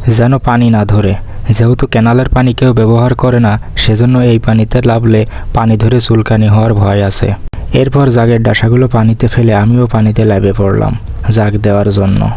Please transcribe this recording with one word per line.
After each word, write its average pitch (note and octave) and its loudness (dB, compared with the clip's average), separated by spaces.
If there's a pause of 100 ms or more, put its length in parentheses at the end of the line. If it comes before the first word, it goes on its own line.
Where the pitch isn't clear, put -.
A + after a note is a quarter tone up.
(180)
যেন A#2+ 2
পানি A#2+ 0
না A2 2
ধরে। G2+ 0 (360)
যেহেতু A#2 0
ক্যানালের A#2 0
পানি B2+ 2
কেউ B2+ 0
ব্যবহার A#2 2
করে A#2+ 0
না, A2 2 (220)
সেজন্য A#2+ 0
এই A#2 2
পানিতে A2+ 0
লাভলে A2+ 0 (320)
পানি A2+ 0
ধরে A2+ 0
চুলকানি A2 0
হওয়ার A2 2
ভয় G2+ 0
আছে। F#2+ -2 (460)
এরপর C3 0
জাগের A#2 2
ডাসাগুলো A#2 0
পানিতে A2+ 0
ফেলে A#2 2
আমিও A#2 2
পানিতে A2 0
লাফে G2+ 0
পড়লাম G#2 0 (360)
জাগ G#2 0 (100)
দেওয়ার G2+ 0
জন্য। G2 0 (160)